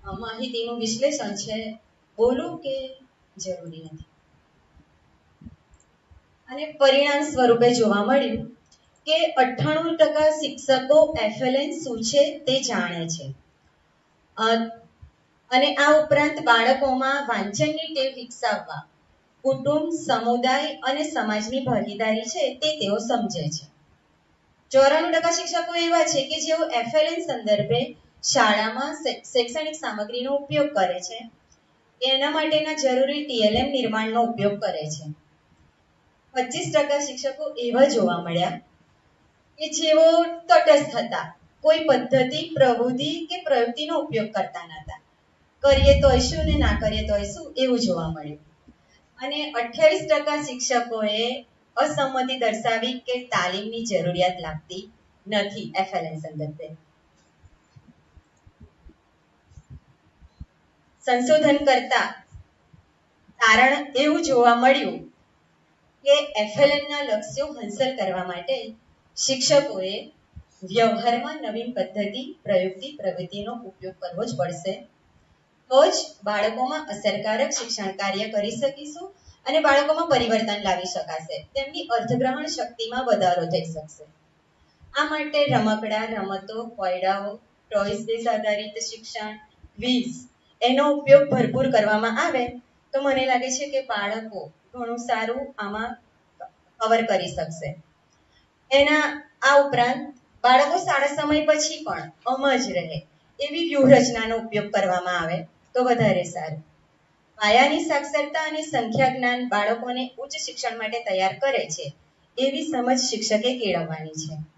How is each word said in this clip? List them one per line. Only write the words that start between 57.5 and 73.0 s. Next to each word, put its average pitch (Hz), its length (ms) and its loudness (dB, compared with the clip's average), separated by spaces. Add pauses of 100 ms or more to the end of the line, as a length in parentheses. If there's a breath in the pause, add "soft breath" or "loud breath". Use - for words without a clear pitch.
સંશોધન 285 520 4
કરતા 254 500 4 (1300)
તારણ 262 460 6 (100)
એવું 302 280 2
જોવા 240 320 6
મળ્યું 247 420 4 (1080)
કે 285 100 8 (200)
એફ 214 240 -2
એલ 285 120 8
એન 285 160 0
ના 294 160 -6
લક્ષ્યો 269 440 -4
હાંસલ 254 480 -4
કરવા 185 280 -4
માટે - 340 -6 (600)
શિક્ષકોએ 254 760 0 (720)
વ્યવહારમાં 233 800 0
નવીન 233 320 -8
પદ્ધતિ, 202 500 -6 (160)
પ્રયુક્તિ, 190 560 -2
પ્રવૃત્તિનો 196 580 -8 (120)